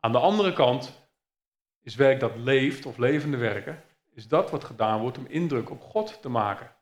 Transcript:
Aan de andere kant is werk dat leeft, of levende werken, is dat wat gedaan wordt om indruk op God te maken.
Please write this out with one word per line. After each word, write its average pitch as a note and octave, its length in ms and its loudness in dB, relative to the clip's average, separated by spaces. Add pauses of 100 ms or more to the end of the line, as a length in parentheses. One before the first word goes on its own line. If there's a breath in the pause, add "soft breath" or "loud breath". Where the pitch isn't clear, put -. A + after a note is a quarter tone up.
Aan A2+ 120 0
de B2 60 4
andere F#3+ 340 4
kant C3 460 0 (840)
is A#2 120 -16
werk C3+ 260 4
dat A2+ 160 -2
leeft, C3+ 500 0
of A#2+ 100 -12
levende C#3+ 400 0
werken, A2+ 480 -4 (260)
is A2 180 -20
dat D#3 220 2
wat C#3 140 -6
gedaan A2 360 0
wordt B2 180 -4
om C3+ 80 -12
indruk C#3+ 440 -2
op C3+ 100 -14
God - 420 -6
te C#3 60 -10
maken. A2 540 -2